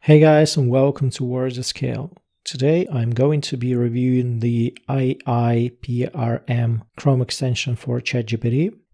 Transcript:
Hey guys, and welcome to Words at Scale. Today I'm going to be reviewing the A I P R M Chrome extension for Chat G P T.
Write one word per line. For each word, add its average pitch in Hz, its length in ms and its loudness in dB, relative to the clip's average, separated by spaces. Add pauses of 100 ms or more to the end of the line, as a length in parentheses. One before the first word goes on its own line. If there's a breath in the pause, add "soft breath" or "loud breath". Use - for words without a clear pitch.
Hey 151 140 8
guys, 156 340 6
and 131 140 2
welcome 135 400 2
to 127 160 -6
Words 127 340 -4
at 127 60 -8
Scale. 127 500 -6 (300)
Today 151 440 0
I'm 117 220 -2
going 139 300 2
to 139 160 -6
be 123 180 -2
reviewing 123 640 0
the 117 380 0 (120)
A 135 280 0 (100)
I 120 440 0 (100)
P 120 260 -4
R 117 400 -4
M 117 380 -2 (100)
Chrome 131 260 0
extension 123 540 -4
for 120 240 -4
Chat 120 280 -4
G 113 100 -4
P 117 120 -2
T. 151 220 0 (220)